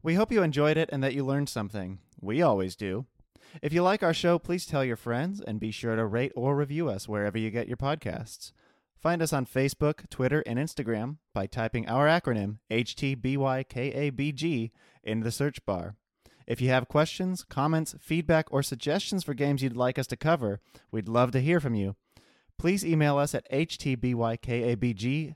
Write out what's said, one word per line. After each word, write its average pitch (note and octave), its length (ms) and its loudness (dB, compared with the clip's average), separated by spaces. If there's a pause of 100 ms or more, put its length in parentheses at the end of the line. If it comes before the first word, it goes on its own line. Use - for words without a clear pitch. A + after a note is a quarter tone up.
We E3 100 0
hope G#3+ 180 4
you G#3 120 4
enjoyed D3+ 340 4
it D#3+ 140 2
and C3+ 120 0
that C3+ 120 0
you C#3 100 -2
learned C#3 240 0
something. G2 480 -6 (240)
We A2+ 220 0
always G2 320 2
do. G#2 320 -4 (560)
If D3 100 -2
you F3 80 4
like G3 220 4
our E3 100 4
show, F3 240 4
please F3 300 -4
tell C#3 180 0
your A#2 120 -2
friends D#3 440 -4
and G#2+ 180 -6
be G#2+ 120 -4
sure A2+ 240 -2
to A2+ 100 2
rate A#2 300 -2
or C3 200 0
review D3 340 -2
us G2 180 -6
wherever G#2 320 -2
you A2 100 -2
get A#2 180 -4
your B2 80 -4
podcasts. - 760 -6 (440)
Find E3 280 0
us D#3 100 0
on C3+ 140 0
Facebook, C#3 640 0
Twitter, C3+ 340 0
and A#2 140 -2
Instagram B2+ 580 -4 (160)
by G2 140 -2
typing A2+ 420 -4
our C3 160 4
acronym, A#2 520 2 (120)
H A2+ 260 -2
T C3+ 200 -2
B B2+ 200 -2
Y C3+ 280 0
K B2 300 -6
A C#3+ 180 -2
B C#3 200 -2
G, C3+ 400 -2 (320)
in A2 180 -2
the A2+ 100 -2
search C#3 340 -4
bar. F#2 300 -4 (500)
If A#2+ 160 -4
you B2+ 80 2
have B2+ 180 2
questions, F3+ 640 0
comments, D#3 500 0
feedback, D#3+ 520 2
or C3+ 100 2
suggestions E3 640 -2
for D3 100 -6
games C#3 300 2
you'd B2 120 -2
like B2 220 2
us C3 80 -2
to B2+ 100 -6
cover, B2+ 440 0 (320)
we'd A2+ 180 -4
love A#2+ 220 4
to B2+ 100 2
hear E3 180 4
from C#3 140 0
you. G2 220 -2 (640)
Please F#3+ 260 2
email D3+ 320 4
us C#3+ 160 0
at - 160 -2
H D3+ 300 0
T C3+ 160 0
B B2 180 0
Y A#2 240 0
K A#2+ 360 0
A - 20 2
B A#2+ 180 0
G C#3+ 420 -2